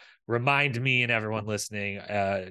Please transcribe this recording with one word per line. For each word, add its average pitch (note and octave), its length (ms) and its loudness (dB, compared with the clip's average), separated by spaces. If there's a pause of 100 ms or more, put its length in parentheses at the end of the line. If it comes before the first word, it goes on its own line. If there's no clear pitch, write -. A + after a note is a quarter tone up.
(260)
remind B2+ 540 2
me B2+ 240 2
and A#2+ 80 2
everyone G#2+ 340 0
listening, G2+ 520 -4
uh, G2 520 0